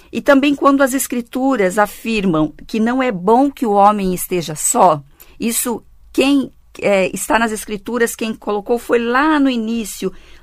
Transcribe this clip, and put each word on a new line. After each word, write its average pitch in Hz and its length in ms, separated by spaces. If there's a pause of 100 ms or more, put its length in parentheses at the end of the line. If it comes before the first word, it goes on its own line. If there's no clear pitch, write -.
(120)
E 233 80
também 277 340
quando 277 280
as 254 100
escrituras 247 840
afirmam 196 720 (140)
que 220 140
não 247 220
é 254 100
bom 226 380
que - 140
o 208 80
homem 202 420
esteja 175 420
só, 170 460 (360)
isso 226 440 (300)
quem, 269 380 (300)
é, 190 340
está 208 240
nas 226 140
escrituras, 226 640
quem 220 180
colocou 208 440
foi 240 200
lá 269 400
no 269 100
início, 226 640 (300)